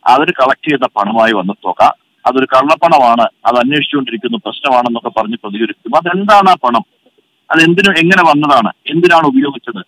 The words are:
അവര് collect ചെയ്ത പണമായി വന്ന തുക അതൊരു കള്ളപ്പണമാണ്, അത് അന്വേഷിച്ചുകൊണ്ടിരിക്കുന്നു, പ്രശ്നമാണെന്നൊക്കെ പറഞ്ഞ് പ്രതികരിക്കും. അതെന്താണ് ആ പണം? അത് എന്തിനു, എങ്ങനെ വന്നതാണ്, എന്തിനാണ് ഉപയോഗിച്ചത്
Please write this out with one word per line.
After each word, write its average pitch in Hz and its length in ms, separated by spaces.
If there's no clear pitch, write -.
അവര് 156 260
collect - 300
ചെയ്ത 131 160
പണമായി 110 420
വന്ന 95 140
തുക 92 160
അതൊരു 127 260
കള്ളപ്പണമാണ്, 135 760
അത് 120 160
അന്വേഷിച്ചുകൊണ്ടിരിക്കുന്നു, 123 800
പ്രശ്നമാണെന്നൊക്കെ 120 720
പറഞ്ഞ് 113 260
പ്രതികരിക്കും. 110 560
അതെന്താണ് 196 540
ആ 170 120
പണം? 120 180
അത് 160 160
എന്തിനു, 190 220
എങ്ങനെ 175 280
വന്നതാണ്, 147 420
എന്തിനാണ് 170 400
ഉപയോഗിച്ചത് 131 560